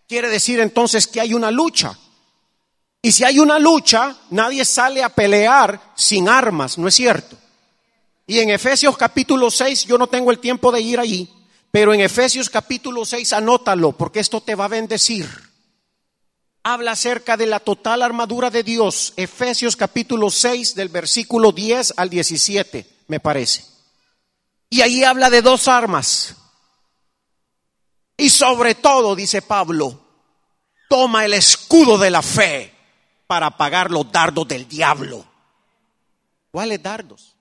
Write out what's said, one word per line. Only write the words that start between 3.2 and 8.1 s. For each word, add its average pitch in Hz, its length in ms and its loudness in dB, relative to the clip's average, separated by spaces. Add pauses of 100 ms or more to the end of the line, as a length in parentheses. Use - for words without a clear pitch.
hay 269 160 4
una 302 180 4
lucha, 277 580 2 (140)
nadie 233 340 -2
sale 262 380 0
a 240 60 -2
pelear 208 880 2
sin 190 320 0
armas, 214 480 0
¿no 170 100 -4
es 190 80 2
cierto? 240 420 0 (880)